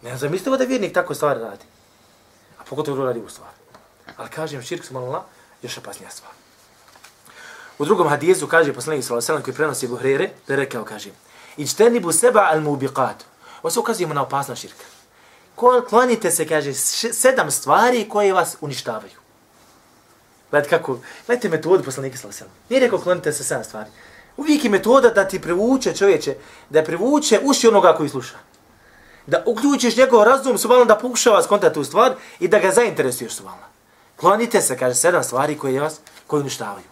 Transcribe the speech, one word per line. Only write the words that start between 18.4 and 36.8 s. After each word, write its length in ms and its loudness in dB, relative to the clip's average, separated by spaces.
uništavaju. 600 -10
Gledajte 260 2
kako, 220 -4
gledajte 220 -2
metodu 360 0
poslanika 320 -8
sallallahu 220 -18
alejhi 60 -18
ve 60 -20
sellem. 180 -20
Nije 120 2
rekao: 180 0
"Klonite 340 -2
se 120 -8
sedam 200 -6
stvari." 260 -16
Uvijek 280 0
je 60 2
metoda 400 4
da 180 0
ti 120 -6
privuče, 560 -2
čovječe, 400 2
da 140 2
privuče 600 0
uši 240 4
onoga 280 6
koji 120 -2
sluša. 280 -10
Da 200 -2
uključiš 500 0
njegov 280 6
razum, 340 2
subhanallah, 300 4
da 100 6
pokušava 440 2
skontati 320 2
tu 100 -4
stvar 300 2
i 100 -2
da 100 4
ga 120 2
zainteresuješ, 640 0
subhanallah. 340 -18
"Klonite 440 2
se", 180 -2
kaže, 160 0
"sedam 300 2
stvari 340 -2
koje 220 -4
vas, 200 -6
koje 140 -2
uništavaju." 520 -8